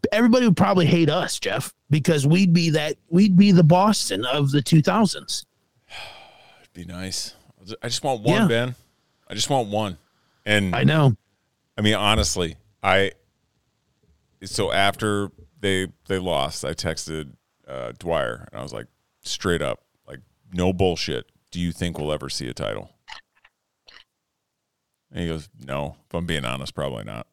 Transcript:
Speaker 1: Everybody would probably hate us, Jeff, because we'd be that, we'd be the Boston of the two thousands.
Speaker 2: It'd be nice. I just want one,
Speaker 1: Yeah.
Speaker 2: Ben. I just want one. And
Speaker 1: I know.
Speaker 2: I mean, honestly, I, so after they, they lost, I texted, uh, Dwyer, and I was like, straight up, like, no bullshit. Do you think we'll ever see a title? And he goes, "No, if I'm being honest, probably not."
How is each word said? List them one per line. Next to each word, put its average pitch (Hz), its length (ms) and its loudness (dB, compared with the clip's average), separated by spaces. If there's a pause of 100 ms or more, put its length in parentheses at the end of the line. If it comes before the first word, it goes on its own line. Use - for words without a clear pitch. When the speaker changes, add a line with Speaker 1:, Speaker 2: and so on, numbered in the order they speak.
(120)
Speaker 1:
Everybody 240 340 4
would 196 100 6
probably 190 300 4
hate 165 240 4
us, - 300 -2
Jeff, 107 340 -6 (160)
because 147 380 2
we'd 180 260 4
be 165 160 2
that, 151 280 -2 (120)
we'd 190 260 4
be 202 160 8
the 180 120 8
Boston 180 640 4
of 139 260 0
the 147 100 2
two 156 220 4
thousands. - 640 -2 (1120)
Speaker 2:
It'd - 120 -20
be 87 120 -16
nice. 90 480 -10 (480)
I 120 60 -10
just - 160 -6
want 131 180 -4
one, 180 220 2
Speaker 1:
Yeah. 185 40 2
Speaker 2:
Ben. 123 280 0 (520)
I - 60 -14
just 107 160 -4
want 127 200 0
one. 104 280 -4 (480)
And 104 300 2
Speaker 1:
I 135 80 0
know. 139 320 4 (600)
Speaker 2:
I 107 60 -6
mean, 107 140 4
honestly, 101 640 0 (260)
I, 98 300 2 (1300)
so 98 280 -4
after 101 600 0 (300)
they, 95 260 0 (200)
they 95 120 -4
lost, 78 440 -4
I 73 120 -6
texted, 78 560 -8 (360)
uh, 64 300 -12
Dwyer, 69 540 -6
and - 80 -14
I - 40 -12
was 69 80 -14
like, 57 140 -14 (380)
straight 85 400 -4
up, 62 180 -6 (260)
like, 65 120 -20 (340)
no 90 200 0
bullshit. 85 520 -2 (240)
Do 87 100 -12
you 87 120 -4
think 90 260 -8
we'll 76 160 -4
ever 69 160 -8
see 65 180 -8
a 62 60 -10
title? 50 380 -10 (2250)
And 90 120 -8
he 85 60 -4
goes, 80 180 -8 (180)
"No, 71 300 -8 (140)
if - 40 -14
I'm 85 120 -6
being 78 180 -4
honest, 65 320 -10
probably 64 300 -8
not." 53 280 -14